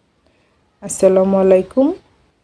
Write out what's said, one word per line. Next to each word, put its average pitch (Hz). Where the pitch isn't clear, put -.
আসসালামু 190
আলাইকুম, 190